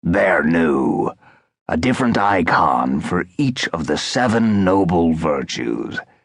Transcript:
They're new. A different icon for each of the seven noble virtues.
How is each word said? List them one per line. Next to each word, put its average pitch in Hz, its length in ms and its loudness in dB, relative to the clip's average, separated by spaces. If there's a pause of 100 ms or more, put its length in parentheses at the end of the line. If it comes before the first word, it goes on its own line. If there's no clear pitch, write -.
They're 90 420 2
new. 76 680 0 (560)
A - 100 -4
different 120 400 0
icon 82 840 0
for 90 260 -4 (100)
each 131 320 -2
of 82 200 -6
the 76 100 0
seven 113 640 2
noble 92 480 2
virtues. 76 880 -4 (260)